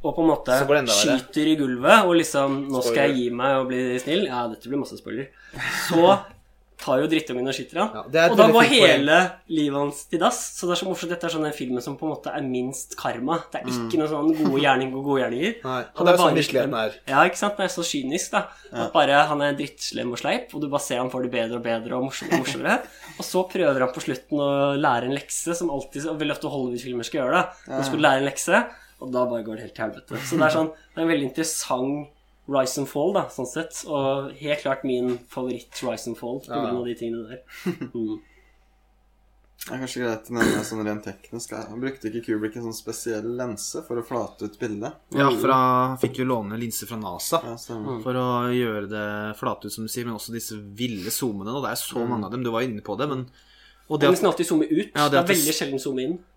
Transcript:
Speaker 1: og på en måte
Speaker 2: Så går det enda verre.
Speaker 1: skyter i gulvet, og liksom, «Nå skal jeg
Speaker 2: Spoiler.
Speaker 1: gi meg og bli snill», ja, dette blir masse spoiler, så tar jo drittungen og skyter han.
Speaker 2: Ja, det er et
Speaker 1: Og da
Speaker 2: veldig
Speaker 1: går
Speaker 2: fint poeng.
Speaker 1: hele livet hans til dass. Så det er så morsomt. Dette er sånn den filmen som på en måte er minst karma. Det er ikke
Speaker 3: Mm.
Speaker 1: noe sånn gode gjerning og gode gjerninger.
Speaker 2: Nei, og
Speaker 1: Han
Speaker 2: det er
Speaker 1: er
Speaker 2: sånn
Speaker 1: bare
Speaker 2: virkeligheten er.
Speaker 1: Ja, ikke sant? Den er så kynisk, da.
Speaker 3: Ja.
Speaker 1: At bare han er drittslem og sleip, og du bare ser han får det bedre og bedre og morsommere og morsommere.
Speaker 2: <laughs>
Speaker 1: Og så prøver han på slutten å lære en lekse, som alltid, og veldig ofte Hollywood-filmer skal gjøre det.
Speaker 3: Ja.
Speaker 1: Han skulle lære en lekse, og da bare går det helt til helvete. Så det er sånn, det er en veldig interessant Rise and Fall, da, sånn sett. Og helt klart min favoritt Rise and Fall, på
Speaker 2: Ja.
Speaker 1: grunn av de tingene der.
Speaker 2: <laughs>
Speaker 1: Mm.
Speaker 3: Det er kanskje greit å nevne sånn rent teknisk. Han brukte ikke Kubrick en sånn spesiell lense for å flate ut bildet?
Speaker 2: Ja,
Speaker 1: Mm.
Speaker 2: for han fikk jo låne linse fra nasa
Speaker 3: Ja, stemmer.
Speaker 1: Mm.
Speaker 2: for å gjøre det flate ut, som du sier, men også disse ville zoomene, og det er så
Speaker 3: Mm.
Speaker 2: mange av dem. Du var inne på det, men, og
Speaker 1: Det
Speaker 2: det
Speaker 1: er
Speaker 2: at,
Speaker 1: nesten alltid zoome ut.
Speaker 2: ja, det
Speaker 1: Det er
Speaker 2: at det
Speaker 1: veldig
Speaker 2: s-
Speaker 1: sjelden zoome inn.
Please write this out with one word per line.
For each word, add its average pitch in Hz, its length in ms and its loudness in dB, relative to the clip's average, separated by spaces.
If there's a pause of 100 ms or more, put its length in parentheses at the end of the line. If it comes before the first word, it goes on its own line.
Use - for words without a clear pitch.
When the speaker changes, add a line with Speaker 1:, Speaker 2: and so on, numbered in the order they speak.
Speaker 1:
og 143 140 0
på 165 80 2
en 160 80 6
måte 127 240 2
Speaker 2:
Så 139 100 4
går 147 120 6
det 139 80 2
enda 110 100 4
verre. 127 240 4
Speaker 1:
skyter 151 320 -2
i 151 80 4
gulvet, 143 480 6
og 170 80 6
liksom, 139 440 2 (120)
«Nå 127 100 2
skal 120 280 2
jeg - 0 -
Speaker 2:
Spoiler. 131 120 0
Speaker 1:
gi 120 80 0
meg 131 300 2
og 127 80 -2
bli 127 120 -2 (200)
snill», 170 300 0
ja, 123 180 -4
dette 110 220 -12
blir 139 100 -2
masse 104 160 -10
spoiler, 117 300 -10 (640)
så 180 300 8 (600)
tar 139 220 2
jo 156 100 0
drittungen 127 320 -2
og 135 80 -2
skyter 131 240 -8
han. 208 160 0
Speaker 2:
Ja, 107 160 -10
det 139 80 0
er 165 80 6
et 180 80 6
Speaker 1:
Og 208 60 6
da 214 80 12
Speaker 2:
veldig 220 100 8
Speaker 1:
går 233 140 10
Speaker 2:
fint 254 100 6
poeng. 180 80 10
Speaker 1:
hele 147 280 6 (360)
livet 147 240 0
hans 143 220 -2 (100)
til 170 140 -2
dass. 233 160 2 (180)
Så - 80 -6
det 175 80 0
er 170 80 0
så 190 80 -4
morsomt. 175 240 -6
Dette 170 160 -6
er 165 60 -4
sånn 156 100 -2
den 151 80 -2
filmen 123 320 -4
som 139 160 -8
på 160 80 -6
en 151 60 -2
måte - 180 -8
er 143 80 -4
minst 127 560 -6
karma. 127 400 -2 (160)
Det 151 80 -6
er 123 80 -10
ikke 120 300 2
Speaker 3:
Mm. - 20 -
Speaker 1:
noe 151 80 2
sånn 151 240 2
gode 147 300 4
gjerning 131 340 4
og 135 80 -4
gode 139 160 4
gjerninger. 131 420 0
Speaker 2:
Nei, 127 200 -4
og - 180 -12
Speaker 1:
Han 175 60 6
Speaker 2:
det - 20 8
er 180 60 10
Speaker 1:
er - 20 8
Speaker 2:
sånn 170 140 6
Speaker 1:
bare 160 100 4
Speaker 2:
virkeligheten 131 400 0
er. 110 140 -2 (120)
Speaker 1:
Ja, 139 220 4
ikke 185 80 -4
sant? 208 220 -2
Den 196 80 0
er 180 100 -4
så 170 80 -4
kynisk, 139 460 -4
da. 208 100 0 (320)
Speaker 3:
Ja. 117 140 -4
Speaker 1:
At - 80 -8
bare 147 340 6
han 147 140 0
er 143 100 2
drittslem 123 580 -6
og 117 120 -6
sleip, 180 320 -2
og 147 80 -6
du 143 80 -4
bare 139 100 0
ser 139 240 -4
han 127 60 -4
får 127 140 -4
det 123 80 -4
bedre 117 240 -2
og 117 60 -6
bedre 117 360 -2
og 127 100 -2
morsommere - 320 -4
og 127 60 -4
morsommere. 143 320 0 (220)
Speaker 2:
<laughs> - 200 -20
Speaker 1:
Og - 80 -8
så 185 240 0
prøver 143 320 2
han 127 80 -2
på 156 80 -8
slutten 147 400 -4
å 139 400 2
lære 123 240 2
en 127 100 -2
lekse, - 400 -6
som 175 140 -2
alltid, 143 400 -6
og 156 100 -4
veldig 151 140 -2
ofte 143 160 -6
Hollywood-filmer 123 560 -4
skal - 160 -4
gjøre 131 160 2
det. 180 80 4 (240)
Speaker 3:
Ja. 135 60 -8
Speaker 1:
Han 135 100 -2
skulle 147 240 2
lære 135 160 4
en 139 80 -2
lekse, 202 300 2 (400)
og 131 100 -10
da 123 160 2
bare 117 160 -4
går 110 120 -8
det 110 100 -12
helt - 100 -16
til 117 80 -4
helvete. 107 400 -10
Så 160 160 -2
det 156 80 6
er 156 80 2
sånn, 160 160 0
det - 240 -18
er 165 80 -2
en 165 80 2
veldig 139 160 0
interessant 139 800 -4 (420)
Rise 135 300 0
and 135 80 -4
Fall, 156 240 0
da, 180 160 0
sånn 127 180 -8
sett. - 400 -8
Og 139 540 -2
helt 147 240 -2
klart 135 180 -2
min 123 360 -2 (100)
favoritt 127 560 -8
Rise 117 240 -6
and 113 100 -8
Fall, 123 220 -8
på - 80 -20
Speaker 2:
Ja. 117 160 -4
Speaker 1:
grunn 120 160 -2
av 120 60 -6
de 120 80 -6
tingene 117 340 -8
der. 127 120 -16 (240)
Speaker 2:
<laughs> 135 300 -6
Speaker 1:
Mm. 107 260 -4 (1400)
Speaker 3:
Det - 160 -12
er 135 60 -8
kanskje 123 180 -8
greit 113 300 -4
å - 80 -6
nevne 110 260 4
sånn 107 220 -6
rent 107 180 -6
teknisk. - 480 -12
Han 107 300 -10
brukte 131 260 -6
ikke 113 160 -6
Kubrick 107 320 -2
en 120 80 -8
sånn 113 100 -8
spesiell 110 520 -6 (100)
lense 123 500 -8
for 120 140 -4
å 117 60 -10
flate 107 420 -6
ut - 100 -14
bildet? 110 360 -6 (180)
Speaker 2:
Ja, 139 180 2
Speaker 1:
Mm. 110 100 0
Speaker 2:
for 135 120 2
han 127 460 2
fikk 127 180 0
jo 127 80 -2
låne 113 340 -2
linse 113 300 -8
fra 113 80 -10
nasa 101 480 -4
Speaker 3:
Ja, 117 120 -10
stemmer. 117 420 -8
Speaker 1:
Mm. 110 40 -10
Speaker 2:
for 127 120 -2
å 123 420 0
gjøre 107 320 -2
det 107 480 -6
flate 113 300 -6
ut, 104 60 -8
som 110 120 -10
du 110 40 -10
sier, 120 180 -8
men 117 80 -6
også 110 180 -12
disse 113 240 -10
ville 104 560 -6
zoomene, 104 420 -4
og 139 80 -6
det 117 100 -4
er 117 40 -6
så - 240 -6
Speaker 3:
Mm. 117 80 -2
Speaker 2:
mange 113 160 -2
av 95 80 -8
dem. 127 100 -6
Du 120 80 -2
var 113 120 -2
inne 113 180 -6
på 101 160 -6
det, 135 120 -4
men, 131 220 -6 (600)
og 151 100 -2
Speaker 1:
Det - 0 -
Speaker 2:
det 143 80 6
Speaker 1:
er - 40 6
Speaker 2:
at, - 100 4
Speaker 1:
nesten 185 100 4
alltid 165 140 -2
zoome 156 180 2
ut. 165 320 0
Speaker 2:
ja, 147 120 4
det - 20 4
Speaker 1:
Det 139 40 2
er 135 60 6
Speaker 2:
at - 60 0
det 190 100 4
Speaker 1:
veldig 151 160 2
Speaker 2:
s- - 80 -2
Speaker 1:
sjelden 139 180 -4
zoome 131 260 -4
inn. 175 140 -4 (180)